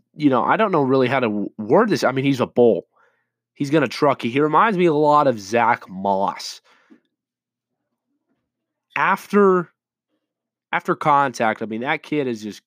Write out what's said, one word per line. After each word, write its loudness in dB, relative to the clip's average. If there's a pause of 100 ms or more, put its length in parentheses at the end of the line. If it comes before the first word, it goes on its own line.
(160)
you 0
know, 2
I 0
don't 0
know 2
really 2
how -2
to 0
w-, -6
word 2
this. 0
I 2
mean, -4
he's 0
a 2
bull. 2 (680)
He's -6
gonna 2
truck -2
you. -4
He 0
reminds 2
me 2
a 2
lot 2
of 0
Zach -2
Moss. -4 (2500)
After, 0 (1000)
after -4
contact, 0
I -6
mean, -8
that -6
kid -4
is -6
just -12